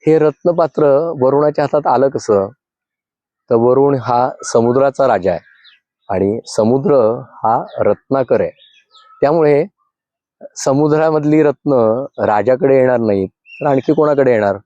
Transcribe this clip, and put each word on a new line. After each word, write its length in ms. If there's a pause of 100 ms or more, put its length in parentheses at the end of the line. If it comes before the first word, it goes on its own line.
हे 140
रत्नपात्र 680 (360)
वरुणाच्या 420
हातात 220
आलं 220
कसं? 400 (1000)
तर 40
वरुण 400
हा 340 (240)
समुद्राचा 560
राजा 220
आहे 100 (680)
आणि 300 (180)
समुद्र 380 (500)
हा 120 (220)
रत्नाकर 640
आहे. 100 (720)
त्यामुळे 420 (920)
समुद्रामधली 840
रत्न 300 (540)
राजाकडे 500
येणार 220
नाहीत, 300
तर 380
आणखी 260
कोणाकडे 400
येणार? 340